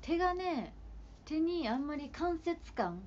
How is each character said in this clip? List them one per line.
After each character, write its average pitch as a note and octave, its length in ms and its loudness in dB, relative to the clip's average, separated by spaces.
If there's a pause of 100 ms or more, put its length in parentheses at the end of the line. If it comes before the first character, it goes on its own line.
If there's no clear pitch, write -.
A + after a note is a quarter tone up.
手 E4 160 2
が F4+ 160 4
ね、 F4 400 0 (520)
手 D#4 160 0
に E4 280 2
あ A3+ 80 2
ん C#4 100 0
ま D4 80 -2
り C#4+ 160 -6
関 E4+ 280 2
節 - 340 -2
感、 F3+ 340 0